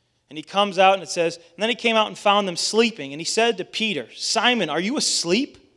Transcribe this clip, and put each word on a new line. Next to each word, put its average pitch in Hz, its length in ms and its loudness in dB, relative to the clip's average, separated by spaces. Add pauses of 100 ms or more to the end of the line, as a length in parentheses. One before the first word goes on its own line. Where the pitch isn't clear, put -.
(280)
and 147 80 -16
he 156 60 -10
comes 196 360 0
out 190 140 6
and 190 100 -2
it 151 60 -12
says, 170 300 -2
"And - 240 -14
then 226 80 0
he 240 60 -4
came 226 200 0
out 214 120 2
and 190 100 -14
found 202 280 2
them 175 100 -6
sleeping, 202 580 0
and 151 60 -10
he 170 40 -10
said 226 320 0
to 180 80 -6
Peter, 185 500 -4
'Simon, 220 540 0
are 151 120 -2
you 233 180 -2
asleep? 208 580 0 (200)